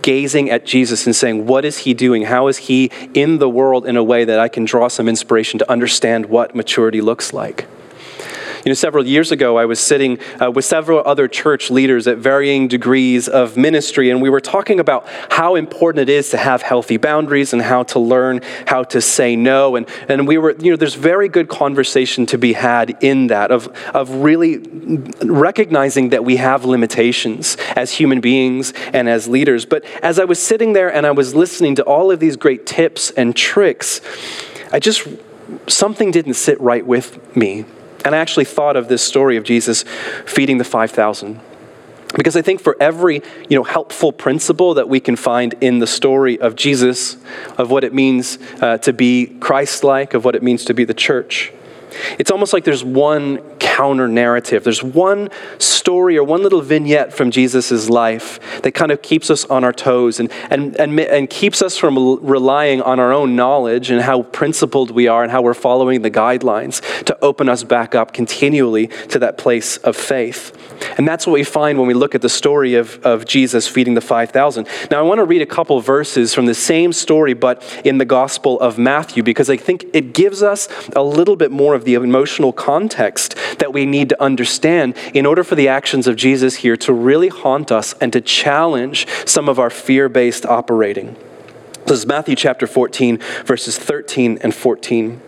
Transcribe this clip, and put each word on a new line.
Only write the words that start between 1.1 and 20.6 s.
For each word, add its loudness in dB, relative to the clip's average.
saying, -2
"What 2
is -6
he -2
doing? 0
How 0
is 0
he 0
in 2
the 2
world 2
in -2
a 2
way 2
that 2
I 2
can -4
draw 2
some -2
inspiration 0
to 0
understand 0
what 0
maturity 0
looks -4
like?" -8
You -2
know, 2
several 0
years 2
ago, 2
I 4
was -2
sitting, 2
uh, 0
with -2
several 2
other 2
church -2
leaders 2
at 0
varying 2
degrees 2
of 2
ministry, 2
and 0
we 2
were 4
talking 0
about 0
how 2
important 0
it 4
is 0
to -2
have 0
healthy -2
boundaries 0
and 0
how 0
to -2
learn 2
how 0
to -2
say 0
no. 2
And, -4
and 0
we 4
were, 2
you 2